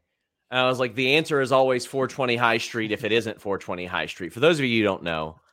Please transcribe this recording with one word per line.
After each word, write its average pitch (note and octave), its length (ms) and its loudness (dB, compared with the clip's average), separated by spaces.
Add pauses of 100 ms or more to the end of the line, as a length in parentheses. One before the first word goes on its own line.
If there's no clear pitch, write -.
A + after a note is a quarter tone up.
(520)
And B2+ 80 0
I B2+ 80 4
was B2+ 120 0
like, B2 160 -2
"The C3 200 2
answer D#3 260 2
is B2 100 0
always C3 360 4
four C3 200 -2
twenty B2 280 -2
High A#2 240 4
Street A2 320 -4
if G2+ 120 -4
it G#2 80 0
isn't A2 300 0
four G2 160 -4
twenty F2+ 280 -8
High F2 200 -4
Street." E2 280 -10
For A2+ 60 -10
those D#3 200 4
of C3+ 60 0
you A#2 160 2
who G#2 60 4
don't F#2 160 0
know, D#2 360 -4 (120)